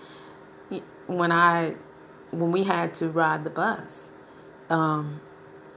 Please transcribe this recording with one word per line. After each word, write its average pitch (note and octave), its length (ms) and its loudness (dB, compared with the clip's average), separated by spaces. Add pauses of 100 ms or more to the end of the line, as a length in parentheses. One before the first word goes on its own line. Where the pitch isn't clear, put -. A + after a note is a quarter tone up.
(1080)
when F3 240 2
I, E3+ 420 4 (560)
when E3+ 220 0
we F#3+ 120 2
had E3+ 320 0
to E3 140 -2
ride D#3 340 2
the D#3 60 -6
bus, - 480 -4 (720)
um, D3+ 500 0 (580)